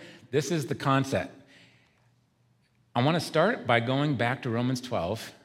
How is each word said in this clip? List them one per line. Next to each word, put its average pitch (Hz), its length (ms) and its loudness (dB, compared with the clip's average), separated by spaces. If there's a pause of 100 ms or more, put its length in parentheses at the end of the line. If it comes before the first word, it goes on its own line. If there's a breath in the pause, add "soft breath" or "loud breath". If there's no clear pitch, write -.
(300 loud breath)
This 147 200 0
is 156 160 -2
the 143 80 -4
concept. 135 600 0 (1600 loud breath)
I 120 80 0
want 151 120 4
to 165 60 0
start 180 460 0
by 117 140 6
going 135 360 0
back 120 260 -2
to 123 80 -4
Romans 123 320 -2
twelve, 107 500 -4 (120)